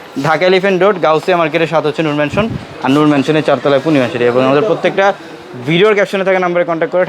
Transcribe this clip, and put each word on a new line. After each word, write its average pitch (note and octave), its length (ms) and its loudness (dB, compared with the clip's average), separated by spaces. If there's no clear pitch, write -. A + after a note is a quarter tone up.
ঢাকা D#3+ 240 0
এলিফ্যান্ট F#3+ 320 2
রোড, G3 140 2
গাউসিয়া D#3 340 2
মার্কেটের D#3+ 320 0
সাথে D#3 160 0
হচ্ছে D3 180 -4
নূর D3 140 -2
ম্যানশন, D3 240 -2
আর C3 120 0
নূর D3+ 160 4
ম্যানশনের D3 360 0
চারতলায় C#3 360 2
পূর্ণিমা C#3+ 280 2
সেতু। A#2+ 200 0
এবং B2+ 160 2
আমাদের C#3+ 200 2
প্রত্যেকটা F#3+ 380 0
ভিডিওর G3 280 2
ক্যাপশনে G3 320 -2
থাকা F#3 160 2
নাম্বারে F3 260 0
কন্ট্যাক্ট E3+ 240 -4
করে F3+ 140 2